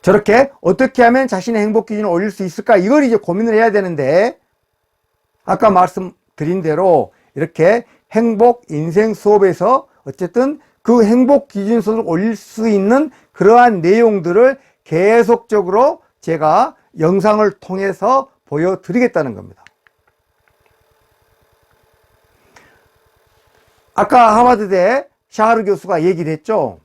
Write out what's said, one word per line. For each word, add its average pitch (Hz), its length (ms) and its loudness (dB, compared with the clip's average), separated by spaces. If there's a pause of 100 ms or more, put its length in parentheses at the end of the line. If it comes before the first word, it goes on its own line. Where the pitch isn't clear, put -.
저렇게 208 500 2 (100)
어떻게 254 420 0
하면 254 240 2
자신의 214 340 -4
행복 214 260 -2
기준을 208 220 -6
올릴 180 220 -2
수 196 120 -10
있을까? 190 340 0
이걸 254 260 2
이제 233 120 0
고민을 214 400 -4
해야 220 160 2
되는데 180 680 -2 (1040)
아까 185 240 0
말씀드린 180 920 -4
대로 160 500 0 (220)
이렇게 170 520 -2 (260)
행복 233 580 0
인생 170 440 -2
수업에서 208 760 0 (180)
어쨌든 240 540 -4 (240)
그 233 200 2
행복 247 440 2
기준선을 214 580 -4
올릴 190 300 -4
수 220 340 -6
있는 220 400 0 (220)
그러한 233 500 4
내용들을 208 760 0 (240)
계속적으로 214 1160 0 (200)
제가 165 540 -2 (240)
영상을 196 600 0
통해서 196 680 -4 (160)
보여드리겠다는 175 880 -4
겁니다. 95 320 -20 (4000)
아까 226 420 2
하버드대 214 720 0 (220)
샤하르 220 360 -2
교수가 185 380 -4
얘기를 170 280 -2
했죠. 151 540 -6